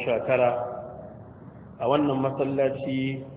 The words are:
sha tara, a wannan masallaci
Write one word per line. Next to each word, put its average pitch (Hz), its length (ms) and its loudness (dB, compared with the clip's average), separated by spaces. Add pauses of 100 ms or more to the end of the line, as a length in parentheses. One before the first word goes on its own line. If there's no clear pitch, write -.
sha 117 240 2
tara, 127 240 6 (1300)
a 117 80 2
wannan 143 320 4
masallaci 135 1040 0 (120)